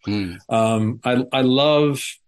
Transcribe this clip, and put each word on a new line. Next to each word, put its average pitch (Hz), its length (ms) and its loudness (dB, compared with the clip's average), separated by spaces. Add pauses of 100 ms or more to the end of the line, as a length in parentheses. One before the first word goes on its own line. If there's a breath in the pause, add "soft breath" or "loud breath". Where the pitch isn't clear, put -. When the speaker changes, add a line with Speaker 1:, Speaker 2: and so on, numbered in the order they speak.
Speaker 1:
Hmm. 98 300 -4 (140)
Speaker 2:
Um, 110 560 0
I, 123 280 0
I 135 100 0
love 143 600 2 (260)